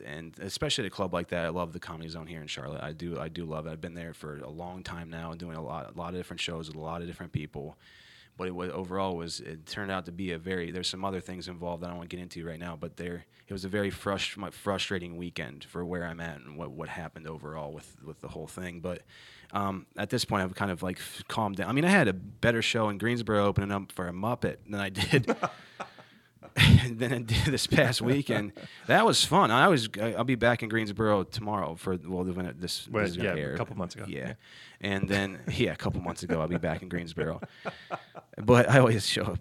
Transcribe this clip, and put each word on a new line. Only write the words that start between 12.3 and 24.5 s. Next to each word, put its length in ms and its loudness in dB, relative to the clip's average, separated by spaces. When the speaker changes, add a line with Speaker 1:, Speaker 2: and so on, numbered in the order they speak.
Speaker 1:
right 140 -8
now, 160 -8
but 220 -10
there, 260 -8
it 40 -10
was 120 -6
a 40 -4
very 220 0
frust-, 460 -2
my 140 -8
frustrating 640 -4
weekend 480 -8
for 200 -8
where 220 -4
I'm 140 -8
at 200 -8
and 160 -16
what, 140 -8
what 180 -10
happened 380 -10
overall 460 -8
with, 320 -16
with 160 -14
the 80 -10
whole 180 -10
thing. 340 -10
But 220 -6
um, 340 -2
at 140 -4
this 140 0
point, 180 2
I've 120 -2
kind 160 0
of, 120 -4
like, 160 -2
f-, 300 -12
calmed 280 -2
down. 120 -2
I 40 0
mean, 120 4
I 60 6
had 180 8
a 40 6
better 500 2
show 260 2
in 100 -2
Greensboro 480 2
opening 260 2
up 200 -4
for 160 -4
a 40 -4
Muppet 440 -2